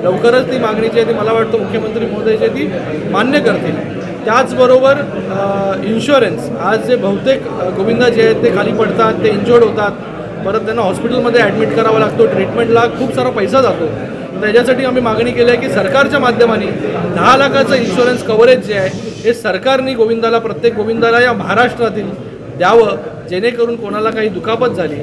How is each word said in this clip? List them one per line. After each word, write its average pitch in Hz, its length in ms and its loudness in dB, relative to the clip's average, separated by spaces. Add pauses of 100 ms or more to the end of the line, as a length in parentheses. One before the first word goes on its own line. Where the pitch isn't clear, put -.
लवकरच 233 480 2
ती 254 60 -2
मागणी 220 320 -2
जी 226 100 0
आहे 226 80 2
ती 226 60 0
मला 220 180 -2
वाटतं 220 280 0
मुख्यमंत्री 220 460 -4
महोदय 214 320 -2
जे 226 100 0
ती 240 240 -4 (400)
मान्य 247 280 2
करतील. 185 600 -2 (260)
त्याचबरोबर, 254 680 4 (380)
अ, 196 400 -2 (120)
इन्शुरन्स, 226 680 0 (120)
आज 208 180 0
जे 247 160 0
बहुतेक, 202 520 0
अ, 185 300 -4
गोविंदा 226 320 2
जे 226 140 2
आहेत 226 120 4
ते 233 200 0
खाली 208 160 0
पडतात, 220 420 0
ते - 160 0
इंजर्ड 220 340 4
होतात, 208 280 2 (540)
परत 202 140 -2
त्यांना 226 220 -4
हॉस्पिटलमध्ये 233 600 0
ॲडमिट 214 280 0
करावा 226 300 2
लागतो, - 260 2
ट्रीटमेंटला 226 540 0
खूप 240 360 -2
सारा 254 140 0
पैसा 220 320 0
जातो. 170 240 0 (560)
त्याच्यासाठी 247 440 2
आम्ही 254 160 0
मागणी 233 300 0
केली 240 200 4
आहे 240 80 2
की 262 100 -4
सरकारच्या 269 500 2
माध्यमाने 226 460 2 (500)
दहा 208 220 4
लाखाचं 269 360 2
इन्शुरन्स 240 500 0
कव्हरेज 233 360 4
जे 208 140 -6
आहे 190 160 -2 (340)
हे 226 100 2
सरकारने 262 600 -2
गोविंदाला, 226 460 2
प्रत्येक 220 360 -2
गोविंदाला 226 460 2
या 247 120 4
महाराष्ट्रातील 208 1000 -2 (260)
द्यावं, 208 320 4 (400)
जेणेकरून 233 460 -2
कोणाला 214 340 -4
काही 214 200 -2
दुखापत 220 380 -2
झाली 160 360 -4